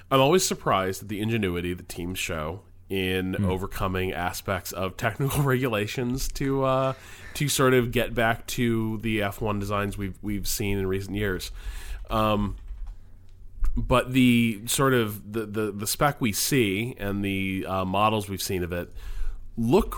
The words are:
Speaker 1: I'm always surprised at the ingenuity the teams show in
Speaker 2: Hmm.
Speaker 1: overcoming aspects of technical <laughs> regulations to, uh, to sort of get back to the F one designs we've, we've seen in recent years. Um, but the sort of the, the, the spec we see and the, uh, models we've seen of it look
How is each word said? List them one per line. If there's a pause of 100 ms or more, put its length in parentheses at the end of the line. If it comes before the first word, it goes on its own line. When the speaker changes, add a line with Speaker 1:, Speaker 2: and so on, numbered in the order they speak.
(120)
Speaker 1:
I'm
always
surprised
at
the
ingenuity
the
teams
show (280)
in
Speaker 2:
Hmm.
Speaker 1:
overcoming
aspects
of
technical
<laughs>
regulations
to,
uh, (420)
to
sort
of
get
back
to
the
F
one
designs
we've,
we've
seen
in
recent
years. (580)
Um, (1160)
but
the
sort
of
the,
the,
the
spec
we
see
and
the,
uh,
models
we've
seen
of
it (640)
look